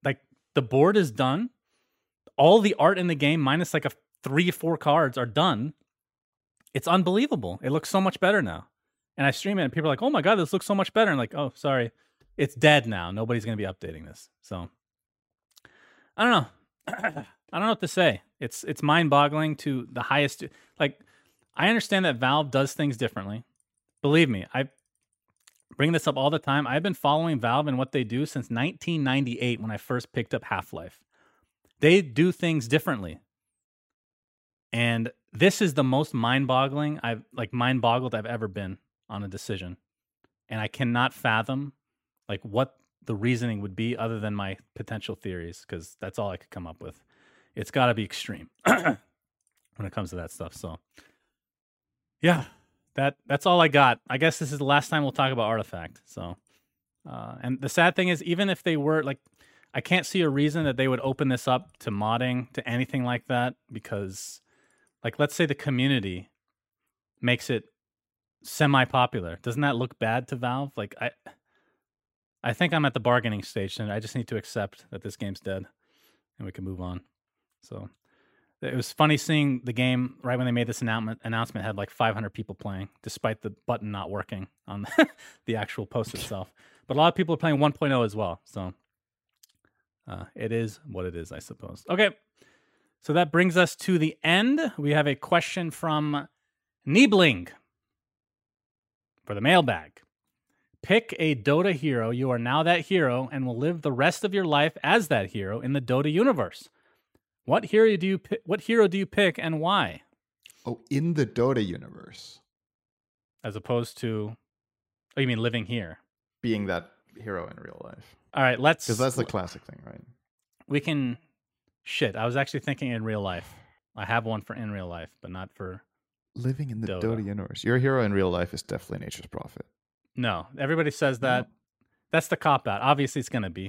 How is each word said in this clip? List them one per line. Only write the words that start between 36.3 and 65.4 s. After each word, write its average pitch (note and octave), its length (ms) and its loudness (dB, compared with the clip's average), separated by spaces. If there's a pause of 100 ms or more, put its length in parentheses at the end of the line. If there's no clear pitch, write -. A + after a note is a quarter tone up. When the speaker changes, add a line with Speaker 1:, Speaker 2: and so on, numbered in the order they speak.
Speaker 1:
I've, A#2 200 -4 (100)
like, A#2 200 -8
mind-boggled B2 640 0
I've G#2+ 100 -4
ever A2+ 220 -6
been G2 320 -8 (300)
on G2+ 140 -8
a G2+ 40 -10
decision. F#2 500 -10 (720)
And A2 100 -6
I G#2+ 80 -4
cannot A#2+ 460 -2
fathom, C3 600 -2 (540)
like, G2+ 160 -8
what A#2 320 -2 (300)
the A2+ 100 -4
reasoning A2+ 460 -2
would G2 140 -10
be A2+ 200 -4
other A2+ 240 -4
than G#2+ 140 -4
my G2 240 -6 (180)
potential - 400 -10
theories, E2+ 500 -10
'cause E2+ 340 -14
that's F#2+ 180 -10
all G#2 140 -4
I F2 60 -10
could - 120 -20
come F#2 160 -14
up D#2+ 160 -18
with. D#2+ 220 -18 (520)
It's - 140 -10
gotta B2 240 2
be A2 100 -2
extreme - 540 -10
<clears throat> - 80 -6
when E3+ 320 4 (840)
it G2 120 -6
comes F#2+ 200 -6
to - 40 -12
that E2 160 -10
stuff. - 240 -14
So, E2 240 -14 (1400)
yeah, D#3+ 240 4 (500)
that, C#3 220 0 (100)
that's C#3+ 180 -2
all F3+ 160 6
I E3 60 8
got. C3+ 320 6 (100)
I C3 80 -2
guess D#3 220 2
this D3 120 -6
is D3+ 60 -6
the C#3 80 -4
last C#3+ 240 2
time D3+ 140 0
we'll C3+ 80 0
talk C3+ 200 0
about A#2+ 180 -2
Artifact. F#2+ 560 -6
So, - 320 -14 (720)
uh, A#2 340 -12
and C3 200 -4
the C3+ 80 -4
sad F3 260 4
thing F#3 120 2
is, E3+ 160 0
even F3 260 0
if F3+ 140 -4
they E3 140 2
were, D3+ 260 2
like, C#3 160 -4 (540)
I A#2+ 80 -4
can't F3+ 240 0
see F#3+ 160 0
a D#3+ 80 4
reason D3 340 2
that C3+ 140 0
they C3 100 2
would B2+ 140 0
open C3+ 260 0
this C3 200 0
up B2+ 320 0
to - 120 -6
modding, A#2+ 640 -2
to - 140 -8
anything B2+ 360 -2
like B2 240 -4
that, B2 280 0 (160)
because, G2+ 680 -10 (640)
like, - 160 -6
let's D3 160 0
say F3 100 2